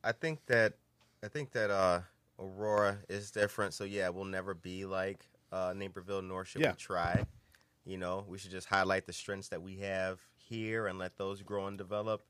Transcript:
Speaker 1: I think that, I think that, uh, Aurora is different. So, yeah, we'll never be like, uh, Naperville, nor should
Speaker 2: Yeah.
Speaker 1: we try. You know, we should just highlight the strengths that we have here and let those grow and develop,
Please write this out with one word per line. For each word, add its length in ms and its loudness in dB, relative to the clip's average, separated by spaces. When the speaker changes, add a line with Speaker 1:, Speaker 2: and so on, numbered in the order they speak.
Speaker 1:
I 80 2
think 360 -2
that, 280 6
I 60 -8
think 240 -6
that, 180 2
uh, 300 6
Aurora 600 4
is 220 -6
different. 440 2
So, 100 -4
yeah, 240 0
we'll 160 -4
never 300 -2
be 320 -8
like, 420 -4
uh, 240 0
Naperville, 460 -4
nor 220 -6
should 180 -2
Speaker 2:
Yeah. 100 4
Speaker 1:
we 40 -6
try. 480 0
You 140 -8
know, 280 -4
we 120 -12
should 120 -14
just 160 -10
highlight 400 4
the 60 -12
strengths 380 -8
that 120 -6
we 160 -10
have 420 -2
here 520 -4
and 120 -2
let 180 -6
those 260 -4
grow 240 -2
and 120 -6
develop, 520 -2